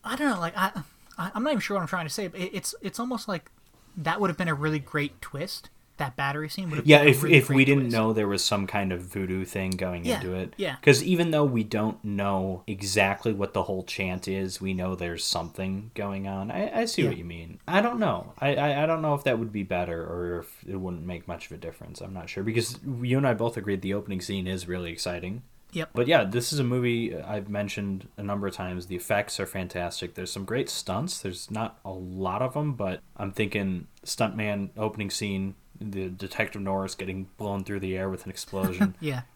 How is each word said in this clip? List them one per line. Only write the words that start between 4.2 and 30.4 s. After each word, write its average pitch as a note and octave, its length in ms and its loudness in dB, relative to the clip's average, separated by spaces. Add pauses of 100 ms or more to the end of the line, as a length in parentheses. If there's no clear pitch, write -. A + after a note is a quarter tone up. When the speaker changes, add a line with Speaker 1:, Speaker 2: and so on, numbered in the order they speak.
Speaker 1:
would F#3+ 100 4
have D#3 60 -2
been F3 120 0
a D#3 60 2
really D3+ 260 0
great C#3+ 400 -2
twist. - 500 -8 (280)
That C3+ 180 -4
battery C#3+ 320 -2
scene F3+ 220 -6
would D3+ 80 -2
have C#3 80 0
Speaker 2:
Yeah, D3 140 12
Speaker 1:
been D3 80 10
a - 20 12
Speaker 2:
if, C3+ 120 6
Speaker 1:
really D#3+ 140 8
Speaker 2:
if C3 140 8
we C3+ 60 4
Speaker 1:
great C3+ 100 8
Speaker 2:
didn't C#3 160 6
Speaker 1:
twist. A#2 140 2
Speaker 2:
know A2 180 4
there G#2+ 120 4
was G2 160 2
some G2+ 240 2
kind G2 260 0
of F2 100 -4
voodoo F#2 420 -2
thing F#2 280 -4
going F2+ 340 -4
Speaker 1:
Yeah, A3+ 100 0
Speaker 2:
into F2+ 180 -4
it. F#2 220 -4
Speaker 1:
yeah. D#3+ 260 -4
Speaker 2:
'Cause C3 200 8
even E3+ 280 4
though D3+ 140 4
we A#2+ 200 4
don't G#2+ 380 -2
know G2 640 0
exactly G2 680 2
what G2 200 -2
the F#2+ 120 0
whole F#2+ 200 -4
chant F#2 420 -4
is, F#2+ 340 -2
we F#2+ 120 -2
know F#2 240 -2
there's E2+ 260 -4
something F#2+ 720 -4
going G2 320 -4
on. G2 240 -4
I, A3 300 -2
I A#3 60 0
see G3+ 160 0
Speaker 1:
Yeah. A#2 80 4
Speaker 2:
what - 80 -4
you E2+ 80 -10
mean. E2+ 420 -12
I F#3+ 140 4
don't A#3+ 180 0
know. B2 380 0
I, C#3 180 2
I, C#3+ 260 2
I D#3 40 4
don't D#3+ 160 2
know D3 120 4
if C#3+ 100 -2
that B2 140 4
would A2 140 -4
be G#2 120 -2
better F2 380 -2
or F2 380 -4
if - 260 -18
it G2 100 -6
wouldn't F2+ 300 -4
make F2 220 -8
much E2 180 -8
of - 60 -14
a D#2+ 80 -12
difference. E2 400 -12
I'm F#2+ 140 -10
not F2+ 160 -10
sure. G2 120 -6
Because A2+ 380 -2 (220)
you B2+ 160 2
and C#3 100 4
I A#2 60 4
both A2 240 0
agreed G2 240 0
the F#2+ 120 0
opening G2+ 280 -4
scene G2 260 -2
is F2+ 180 -4
really F2+ 240 -4
exciting. F2+ 520 -6 (300)
Speaker 1:
Yep. D#3+ 220 -6
Speaker 2:
But B2 140 4
yeah, D3 160 8
this A#2+ 280 0
is D3 60 0
a C3+ 60 4
movie A#2+ 520 2
I've G2+ 340 -6
mentioned G2+ 680 -4
a G#2 60 -10
number G2+ 240 -2
of F#2+ 80 -2
times. F2+ 320 -6
The F#2 100 -6
effects G2+ 420 0
are F#2+ 80 -2
fantastic. F2+ 680 -6
There's F#2 180 -8
some G2 140 -6